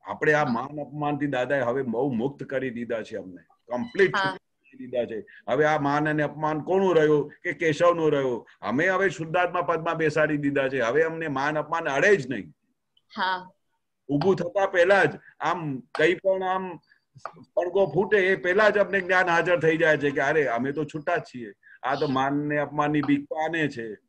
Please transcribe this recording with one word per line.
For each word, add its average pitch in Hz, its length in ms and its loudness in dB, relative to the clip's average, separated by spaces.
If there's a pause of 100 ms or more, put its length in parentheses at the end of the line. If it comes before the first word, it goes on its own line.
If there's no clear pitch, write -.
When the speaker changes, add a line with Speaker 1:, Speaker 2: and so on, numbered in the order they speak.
Speaker 1:
આપણે 151 280 0
આ 151 120 2
Speaker 2:
હા. 131 60 -2
Speaker 1:
માન 139 300 -4
અપમાનથી 147 460 -4
દાદાએ 131 340 -2
હવે 123 220 0
બહુ 123 300 -2
મુક્ત 123 300 -4
કરી 131 260 -4
દીધા 117 320 -6
છે 104 160 -12
અમને, 90 240 -14 (260)
Complete 175 480 0
Speaker 2:
હા. 190 160 0
Speaker 1:
કરી - 460 -18
દીધા 123 280 -4
છે. 107 200 -10 (240)
હવે 139 160 2
આ 151 140 2
માન 147 300 0
અને 151 140 0
અપમાન 151 380 -4
કોનું 185 340 2
રહ્યું 151 380 4 (100)
કે 175 100 -6
કેશવનું 165 580 2
રહ્યું? 131 340 -2 (160)
અમે 123 260 0
હવે 190 220 2
શુદ્ધાત્મા 175 520 -2
પદમાં 165 340 -2
બેસાડી 151 420 0
દીધા 143 300 0
છે. 131 120 -2
હવે 123 240 2
અમને 165 240 -4
માન 147 320 -2
અપમાન 156 300 -4
અડે 165 260 4
જ 127 140 -6
નહીં. 95 240 -8 (640)
Speaker 2:
હા. 185 320 -4 (600)
Speaker 1:
ઊભું 160 260 2
થતા 196 300 -2
પહેલા 190 380 4
જ - 160 0 (200)
આમ 156 400 -4 (160)
કંઈ 170 200 2
પણ 190 280 0
આમ 185 360 -4 (760)
પડઘો 180 300 2
ફૂટે 190 320 2
એ 190 180 4
પહેલા 196 340 4
જ 202 80 2
અમને 190 240 2
જ્ઞાન 180 280 2
હાજર 170 300 2
થઈ 160 180 2
જાય 156 200 4
છે 143 140 0
કે 139 100 -2
અરે 143 260 2
અમે 120 240 -2
તો 147 140 -4
છૂટા 156 300 -4
જ 165 60 -2
છીએ. 117 320 -14 (300)
આ 135 120 0
તો 151 120 0
માન 135 260 0
ને 147 240 -2
અપમાનની 147 440 0
બીક 139 220 2
તો - 120 -8
આને 160 320 -2
છે 113 300 -8 (120)